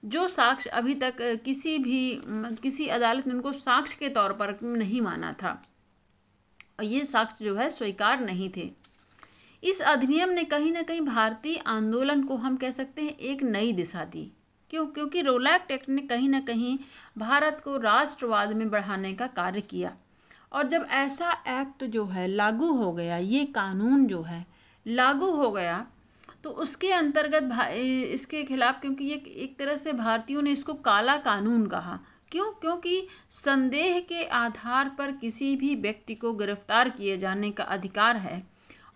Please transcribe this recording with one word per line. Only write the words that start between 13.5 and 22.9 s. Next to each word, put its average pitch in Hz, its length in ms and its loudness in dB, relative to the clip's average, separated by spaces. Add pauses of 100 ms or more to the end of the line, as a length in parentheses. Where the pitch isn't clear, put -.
दिशा 175 320 -4
दी। 165 280 -12 (380)
क्यों? 311 160 -2
क्योंकि 294 340 -4
रोलैक्ट 277 500 4
एक्ट 269 180 -6
ने 269 140 0
कहीं 254 260 0
ना 269 120 4
कहीं 247 380 -2 (400)
भारत 285 460 2
को 277 120 -4
राष्ट्रवाद 226 760 2
में 220 180 -2
बढ़ाने 190 440 -2
का 233 120 -4
कार्य 185 340 -4
किया। 180 360 -6 (560)
और 277 160 0
जब 330 220 2
ऐसा 277 420 2
एक्ट 269 520 -4
जो 220 220 -2
है 185 220 -2
लागू 220 440 2
हो 220 200 2